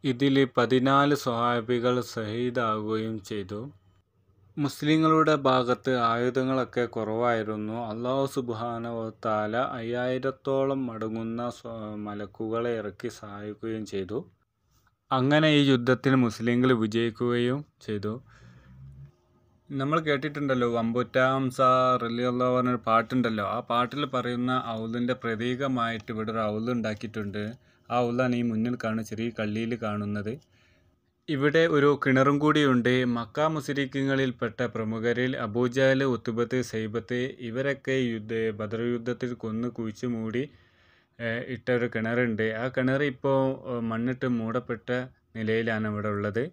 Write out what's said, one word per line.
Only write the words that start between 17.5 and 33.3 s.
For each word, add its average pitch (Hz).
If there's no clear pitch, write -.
ചെയ്തു. 107
നമ്മൾ 143
കേട്ടിട്ടുണ്ടല്ലോ, 143
വമ്പുറ്റ 117
ഹംസ 131
റളിയല്ലാഹു 120
അൻഹു 127
പറഞ്ഞൊരു 123
പാട്ടുണ്ടല്ലോ, 113
ആ 110
പാട്ടിൽ 123
പറയുന്ന 123
ഔലിൻ്റെ 117
പ്രതീകമായിട്ട് 120
ഇവിടെ 110
ഒരു 113
ഔൽ 107
ഉണ്ടാക്കിയിട്ടുണ്ട്. 107
ആ 120
ഔലാണ് 123
ഈ 120
മുന്നിൽ 117
കാണുന്ന 113
ചെറിയ 113
കള്ളിയിൽ 113
കാണുന്നത്. 104
ഇവിടെ 147
ഒരു 147
കിണറും 135
കൂടിയുണ്ട്. 139
മക്ക 117